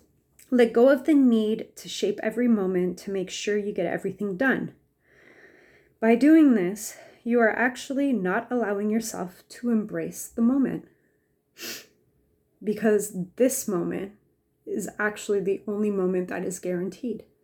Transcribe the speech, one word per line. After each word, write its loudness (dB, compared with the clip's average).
Let 4
go 6
of 2
the 4
need 2
to -18
shape -4
every 0
moment 0
to -10
make -4
sure -4
you -4
get -4
everything -4
done. -2
By 4
doing 6
this, -2
you 0
are 6
actually -2
not -2
allowing -2
yourself -6
to -4
embrace -4
the -2
moment. 2
Because 0
this 0
moment -4
is -4
actually -2
the -4
only -2
moment -2
that -6
is -8
guaranteed. -6